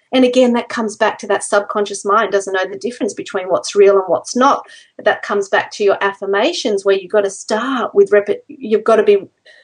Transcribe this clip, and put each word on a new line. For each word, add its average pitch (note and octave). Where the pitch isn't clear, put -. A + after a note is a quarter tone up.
and C4
again, B3
that A#3
comes A3
back G#3
to G#3
that G3+
subconscious G3+
mind G3+
doesn't G3
know F#3
the F#3+
difference A3+
between F#3
what's -
real G3+
and F#3+
what's -
not. C4+
That -
comes G3+
back -
to -
your G3
affirmations G3+
where G3
you've F#3
gotta G3+
start A#3
with G3+
repe-, G#3
you've G#3+
gotta A3
be G3+